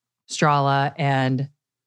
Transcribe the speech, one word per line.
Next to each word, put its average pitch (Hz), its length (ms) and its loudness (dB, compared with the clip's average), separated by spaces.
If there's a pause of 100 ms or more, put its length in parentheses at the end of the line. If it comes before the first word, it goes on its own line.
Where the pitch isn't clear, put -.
(300)
Strala 139 680 0
and 135 520 0 (380)